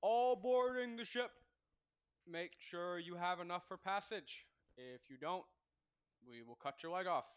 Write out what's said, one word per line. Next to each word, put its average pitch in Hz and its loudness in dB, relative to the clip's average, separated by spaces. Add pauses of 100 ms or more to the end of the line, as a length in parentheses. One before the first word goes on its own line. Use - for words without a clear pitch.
All 240 6
boarding 247 4
the 226 -4
ship. 240 -2 (960)
Make 170 -6
sure 175 -6
you 170 -8
have 175 -2
enough 175 -4
for 185 -10
passage. 196 -6 (320)
If 127 -16
you 135 -16
don't, 165 -4 (840)
we 117 -14
will 117 -16
cut 139 -6
your 165 -6
leg 185 -4
off. 160 0 (120)